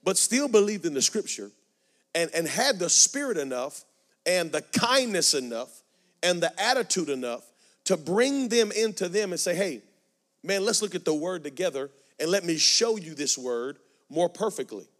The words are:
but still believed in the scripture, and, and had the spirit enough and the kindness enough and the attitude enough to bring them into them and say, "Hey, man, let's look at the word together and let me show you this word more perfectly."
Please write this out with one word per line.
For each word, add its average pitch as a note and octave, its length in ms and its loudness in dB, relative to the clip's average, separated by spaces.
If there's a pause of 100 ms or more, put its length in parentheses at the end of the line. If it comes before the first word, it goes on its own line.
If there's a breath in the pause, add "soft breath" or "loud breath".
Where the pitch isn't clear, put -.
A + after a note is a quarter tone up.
but F#3+ 160 2
still C4+ 300 2
believed G#3 360 4
in E3 80 -2
the C3+ 80 -2
scripture, A2 500 -2 (640)
and, E3 200 0
and E3 120 0
had G#3 320 0
the F3 120 -2
spirit C4+ 480 2
enough C3+ 460 -6 (420)
and E3+ 260 0
the D3+ 80 -2
kindness A#3+ 760 2
enough B2 480 -6 (400)
and F3 200 2
the E3 180 0
attitude G#3 480 0
enough B2 360 -4 (400 soft breath)
to F#3 120 2
bring A#3+ 520 0
them A3 240 2
into G#3 360 -2
them F#3+ 240 -2
and D#3+ 80 -4
say, F3+ 140 0
"Hey, E3 280 -4 (600)
man, G3 220 0
let's G#3+ 180 2
look G3 120 -6
at E3+ 100 -6
the D#3+ 100 2
word E3 300 -4
together C#3 460 -4 (280 soft breath)
and D#3+ 120 -2
let G3 140 2
me E3 120 0
show A3+ 400 4
you D#3+ 180 -10
this C#3 220 -2
word B2 420 -4 (300 soft breath)
more E3 200 2
perfectly." C3+ 580 -6 (140)